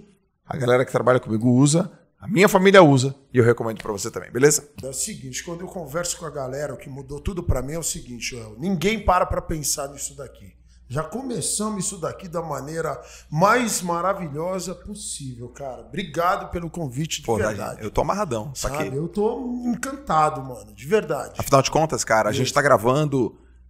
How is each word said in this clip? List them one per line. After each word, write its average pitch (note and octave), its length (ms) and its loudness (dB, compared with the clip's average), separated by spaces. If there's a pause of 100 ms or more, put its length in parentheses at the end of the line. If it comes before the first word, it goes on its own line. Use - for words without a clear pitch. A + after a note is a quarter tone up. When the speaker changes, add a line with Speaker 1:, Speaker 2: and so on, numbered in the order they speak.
(460)
Speaker 1:
a - 100 -8
galera B2 280 2
que - 80 -14
trabalha B2 260 4
comigo A2 320 0
usa, D3 400 4 (300)
a - 80 -18
minha E3 200 6
família G3 340 10
usa C3+ 320 6 (180)
e B2 60 0
eu A#2 60 10
recomendo A2+ 360 2
pra G#2+ 120 -6
você G#2 200 -6
também, F2+ 180 -10
beleza? C#3 380 4 (120)
Speaker 2:
É B2 80 -8
o C3+ 40 -10
seguinte, C3+ 500 -8
quando F3 200 -10
eu F#3 60 -10
converso E3+ 500 -6
com E3+ 80 -10
a D3 40 -8
galera, C#3 440 -6
o - 20 -14
que - 120 -16
mudou C3+ 320 -12
tudo F3 220 -6
pra C#3 200 0
mim C3+ 100 -6
é E3+ 60 -4
o D#3+ 40 -6
seguinte, B2 480 -8
Joel, A2 280 -14
ninguém F#3+ 460 -2
para F#3 220 4
pra F3+ 160 -4
pensar D3 460 -4
nisso C#3 280 -12
daqui. A2 360 -16 (340)
Já C3+ 160 -4
começamos G#3 840 -4
isso G3 100 -8
daqui D#3 320 -8
da E3+ 140 -6
maneira D3+ 580 -6 (300)
mais G#3 500 4
maravilhosa F3 920 -4
possível, C3 760 -12
cara. B2+ 320 -12
Obrigado E3+ 680 -2
pelo E3+ 180 -6
convite, D3+ 520 -6
de - 60 -16
Speaker 1:
Pô, A#2 100 2
Speaker 2:
verdade. G#2+ 460 -2
Speaker 1:
eu G#2+ 80 -6
tô B2+ 120 0
amarradão, D3 520 -4
Speaker 2:
Sabe? - 220 -6
Speaker 1:
saquei. C#3 220 -4
Speaker 2:
Eu E3 100 -4
tô B3 580 -2
encantado, E3 760 0
mano, B2+ 320 -14
de A2+ 120 -16
verdade. D#3 520 -2
Speaker 1:
Afinal C3+ 240 4
de - 80 0
contas, D3+ 340 0
cara, A2 240 4
a A2 40 -2
Speaker 2:
Isso. C3+ 60 -2
Speaker 1:
gente B2+ 140 0
tá C#3+ 80 2
gravando C3+ 760 4 (360)